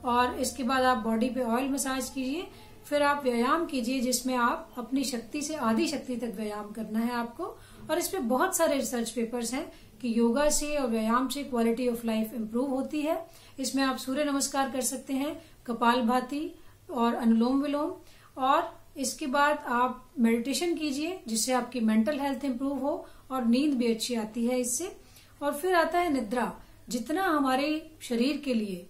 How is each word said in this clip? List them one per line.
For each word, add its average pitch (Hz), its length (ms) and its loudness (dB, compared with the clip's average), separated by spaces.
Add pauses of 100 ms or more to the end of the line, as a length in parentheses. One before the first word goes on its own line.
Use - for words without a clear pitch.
और 247 340 2
इसके 254 240 -2
बाद 254 200 2
आप 254 140 6
बॉडी 226 320 2
पे 262 120 -2
ऑयल 247 280 0
massage 262 400 -2
कीजिए, 277 380 -4 (380)
फिर 294 180 2
आप 285 200 2
व्यायाम 254 420 2
कीजिए, 254 360 -2
जिसमें 254 340 0
आप 247 420 0
अपनी 262 260 -2
शक्ति 240 380 -4
से 311 140 -4
आधी 262 320 2
शक्ति 254 280 -4
तक 226 200 -6
व्यायाम 208 360 -8
करना 220 280 -4
है 240 120 0
आपको। 240 320 -6 (480)
और 330 60 2
इस 349 100 -2
पे 381 120 -4
बहुत 269 380 2
सारे 294 180 4
research 233 340 -2
papers 233 440 -4
हैं 311 180 -6 (300)
कि 233 180 0
योगा 247 300 4
से 294 260 0
और 269 120 0
व्यायाम 226 400 2
से 277 260 -6
quality 233 360 2
of 226 100 -2
life 220 340 -2
improve 233 360 -2
होती 269 320 -2
है। 330 260 -2 (320)
इसमें 269 240 0
आप 262 140 0
सूर्य 262 260 -2
नमस्कार 269 480 0
कर 262 100 -2
सकते 269 320 -4
हैं, 285 280 -4 (260)
कपालभाति 247 840 2 (400)
और 240 220 2
अनुलोम 233 480 4
विलोम, 294 320 -2 (500)
और 311 360 2 (180)
इसके 269 300 -4
बाद 294 400 2
आप 247 520 0
meditation 247 560 2
कीजिए, 311 520 -4
जिससे 226 260 0
आपकी 247 260 -2
mental 220 400 2
health 277 260 -2
improve 269 320 -2
हो 294 300 -4 (240)
और 254 140 -2
नींद 269 280 4
भी 240 140 2
अच्छी 226 280 0
आती 226 300 -4
है 254 140 2
इससे। 247 380 -4 (440)
और 285 120 0
फिर 359 220 0
आता 330 240 4
है 349 140 2
निद्रा। 220 460 -2 (300)
जितना 311 340 -2
हमारे 302 680 2 (100)
शरीर 254 360 0
के 262 160 -2
लिए 190 360 -2